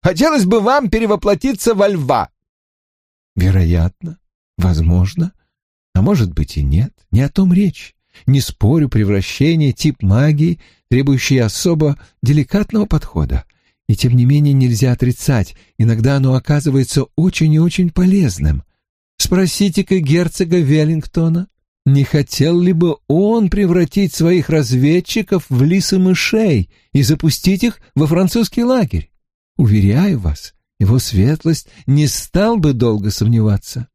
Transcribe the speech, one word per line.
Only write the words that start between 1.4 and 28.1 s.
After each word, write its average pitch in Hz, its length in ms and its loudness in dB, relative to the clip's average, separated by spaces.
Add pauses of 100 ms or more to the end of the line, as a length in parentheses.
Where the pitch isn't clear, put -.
во 202 140 2
льва". 139 420 -2 (1040)
"Вероятно, 87 800 0 (400)
возможно, 90 760 0 (600)
а 180 80 0
может 135 320 0
быть 76 240 -6
и 71 60 -2
нет, 80 300 0 (180)
не 92 100 2
о 139 80 -2
том 185 240 0
речь. 185 420 -2 (300)
Не 135 160 2
спорю, 139 480 0
превращение, 120 840 0
тип - 320 -4
магии, 147 560 2 (300)
требующий 135 480 0
особо 147 600 0 (240)
деликатного 196 640 0
подхода. - 600 -4 (420)
И 104 80 2
тем 123 200 0
не 123 100 4
менее 143 280 2
нельзя 127 380 0
отрицать, 123 640 -2 (220)
иногда 117 400 0
оно 131 180 0
оказывается 135 680 -2 (100)
очень 156 380 0
и 156 60 2
очень 175 300 0
полезным. 139 760 0 (540)
Спросите-ка 190 840 0
герцога 170 600 0
Веллингтона, 160 880 -2 (380)
не 139 180 4
хотел 151 560 0
ли 180 140 2
бы 165 240 0 (100)
он 202 420 0
превратить 185 640 0
своих 165 360 0
разведчиков 156 1000 0
в 127 140 0
лис 185 300 0
и 190 40 0
мышей 185 720 0 (240)
и 139 100 2
запустить 160 600 0
их 233 160 -2 (160)
во 151 120 0
французский 190 560 0